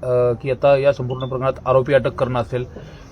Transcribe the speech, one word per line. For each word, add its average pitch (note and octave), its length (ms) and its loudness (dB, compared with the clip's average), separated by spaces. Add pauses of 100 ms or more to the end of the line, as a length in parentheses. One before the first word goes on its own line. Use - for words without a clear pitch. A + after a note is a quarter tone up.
अ, B2 300 2 (100)
की C3+ 80 -4
आता C#3 260 4
या C#3 160 4
संपूर्ण C3 340 -4
प्रकरणात C3 260 -2 (140)
आरोपी C3 280 2
अटक C3+ 200 2
करणं B2 280 -2
असेल B2 220 -6 (480)